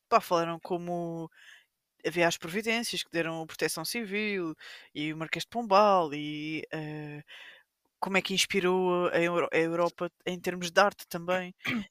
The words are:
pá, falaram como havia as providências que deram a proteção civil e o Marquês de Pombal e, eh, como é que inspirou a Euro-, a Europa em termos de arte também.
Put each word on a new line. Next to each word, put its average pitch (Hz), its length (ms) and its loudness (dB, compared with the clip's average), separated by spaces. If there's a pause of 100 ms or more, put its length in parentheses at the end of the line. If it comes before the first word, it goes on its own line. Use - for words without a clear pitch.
pá, 226 120 6
falaram 170 400 0
como 170 720 -6 (760)
havia 170 220 4
as 170 100 0
providências 220 640 -2
que - 80 -10
deram 165 320 -2
a 160 40 -10
proteção 160 380 -2
civil 202 680 -4 (400)
e 151 180 -4
o 156 40 -6
Marquês 160 280 -6
de - 40 -20
Pombal 196 680 4
e, 151 480 -6 (100)
eh, 151 500 -8 (760)
como 190 200 -2
é 180 40 0
que 190 120 -4
inspirou 180 760 2
a - 120 2
Euro-, 170 320 2
a - 60 2
Europa 170 520 0 (140)
em 180 140 -4
termos 180 320 -4
de 185 100 6
arte 196 280 4
também. 180 440 -2 (380)